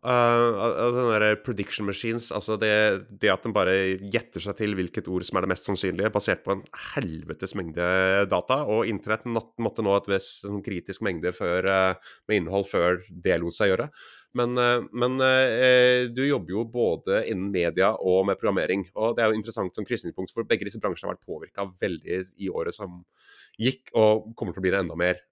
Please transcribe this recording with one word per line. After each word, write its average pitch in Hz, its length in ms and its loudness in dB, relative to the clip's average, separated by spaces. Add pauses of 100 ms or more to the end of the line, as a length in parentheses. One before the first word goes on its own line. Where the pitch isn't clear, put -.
Eh, 127 60 -2
al-, 120 680 4
al-, 120 120 2
den 120 280 2
der 107 160 4
prediction 104 500 -6
machines, 113 460 -6
altså 104 260 -4
det, 107 480 2 (140)
det 104 100 4
at 95 120 0
den 113 120 -4
bare 95 460 2
gjetter 98 420 -6
seg 95 140 -6
til 104 180 -2
hvilket 92 340 -4
ord 90 160 -2
som 95 140 -2
er 90 40 2
det 92 120 -2
mest - 100 -10
sannsynlige, 98 480 -2
basert 101 320 0
på 95 80 -2
en 98 120 -4 (300)
helvetes 82 600 -6
mengde 92 720 0
data, 127 380 0
og 107 200 0
internett 107 380 -4
not-, 113 340 -4
måtte 113 240 -4
nå 98 140 4
et 101 140 -2
ves-, - 340 -4
en 101 180 -6
kritisk 95 380 -8
mengde 90 320 -2
før, 90 320 -2
eh, 95 300 2 (340)
med 104 140 2
innhold 95 240 -2
før 90 420 2
det 87 320 0
lot 85 140 -4
seg 104 160 2
gjøre. 120 180 0 (480)
Men, 120 220 0
eh, 123 220 4 (120)
men, 120 200 0 (100)
eh, 127 880 6
du 127 160 -2
jobber 113 240 0
jo 104 140 -2
både 107 680 0
innen 101 220 -2
media 90 420 2
og 95 320 2
med 98 100 0
programmering, 95 480 0 (120)
og 113 200 0
det 117 80 0
er 110 80 4
jo 110 80 0
interessant 104 340 -6
som 107 120 -6
krysningspunkt, 95 480 -6
for 117 100 -4
begge 101 220 0
disse 101 140 -10
bransjene 95 280 -4
har 92 80 -6
vært - 80 -20
påvirket 90 560 -10
veldig 90 440 -4 (160)
i 98 100 -4
året 85 240 -4
som 90 300 -12 (540)
gikk, 127 360 -2
og 110 400 4
kommer 95 180 -6
til 98 80 -10
å 92 60 -6
bli 90 80 4
det 98 100 2
enda 82 120 -8
mer 90 240 0 (120)